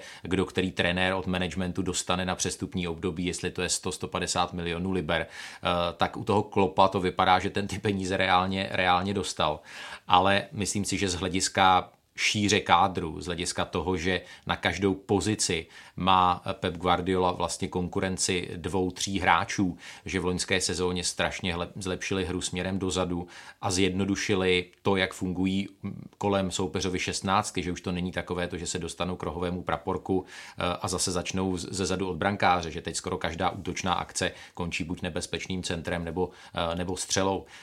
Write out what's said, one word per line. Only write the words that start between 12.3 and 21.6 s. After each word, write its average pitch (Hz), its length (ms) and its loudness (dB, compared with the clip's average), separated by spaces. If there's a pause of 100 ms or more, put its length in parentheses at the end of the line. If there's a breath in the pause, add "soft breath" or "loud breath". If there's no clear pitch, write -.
kádru, 87 640 4
z 76 40 -10
hlediska 87 400 -4
toho, 90 320 -2
že 90 240 0 (260 loud breath)
na 87 80 2
každou 95 380 2
pozici 95 720 0 (280 loud breath)
má 90 480 4 (100)
Pep 87 240 -4
Guardiola 90 540 2
vlastně 82 360 -4
konkurenci 92 880 -2
dvou, 90 360 0
tří 98 280 -4
hráčů, 90 580 4 (280 loud breath)
že 95 140 -2
v 87 60 -2
loňské 90 360 0
sezóně 90 420 0
strašně 85 520 -2
hle-, 87 200 -4